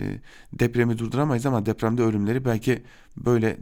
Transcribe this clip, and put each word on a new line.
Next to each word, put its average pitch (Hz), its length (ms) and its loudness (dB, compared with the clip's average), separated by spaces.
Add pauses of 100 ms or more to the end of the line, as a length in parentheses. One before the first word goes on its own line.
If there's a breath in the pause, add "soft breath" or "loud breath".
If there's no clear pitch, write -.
(540 loud breath)
depremi 120 440 2
durduramayız 120 480 0
ama 120 200 0
depremde 113 360 0
ölümleri 113 440 0
belki 113 380 0 (340 loud breath)
böyle 113 440 2